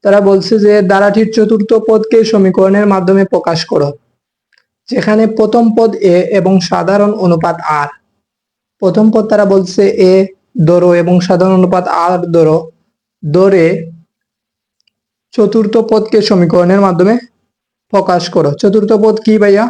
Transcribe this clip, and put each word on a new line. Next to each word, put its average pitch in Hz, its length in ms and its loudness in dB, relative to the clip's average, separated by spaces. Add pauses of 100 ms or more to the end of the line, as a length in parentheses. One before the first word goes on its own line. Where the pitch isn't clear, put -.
তারা 202 240 2
বলছে 196 260 0 (100)
যে 208 80 4 (200)
ধারাটির 202 440 0
চতুর্থ 214 340 0 (180)
পদকে 220 300 0 (120)
সমীকরণের 190 600 0
মাধ্যমে 190 400 0
প্রকাশ 170 260 -4 (120)
করো, 147 180 -2 (1000)
যেখানে 226 340 0 (160)
প্রথম 220 260 2 (120)
পদ 226 140 2 (240)
এ - 20 2 (220)
এবং 185 160 0 (160)
সাধারণ 196 400 0 (140)
অনুপাত 170 320 -2 (240)
আর। 147 80 -4 (920)
প্রথম 196 220 0 (100)
পদ 220 180 0
তারা 208 120 2 (100)
বলছে 196 280 0 (280)
এ 190 40 4 (540)
ধরো 180 220 2 (120)
এবং 175 120 0 (140)
সাধারণ 185 300 0
অনুপাত 180 260 0 (200)
আর 180 140 -2 (180)
ধরো, 160 200 2 (680)
ধরে 180 420 2 (1700)
চতুর্থ 214 400 0 (160)
পদকে 220 280 0 (100)
সমীকরণের 180 580 2
মাধ্যমে 185 300 0 (760)
প্রকাশ 185 300 0 (120)
করো। 156 160 0 (120)
চতুর্থ 202 280 0 (140)
পদ 214 200 2
কি 214 180 2
ভাইয়া? 202 280 2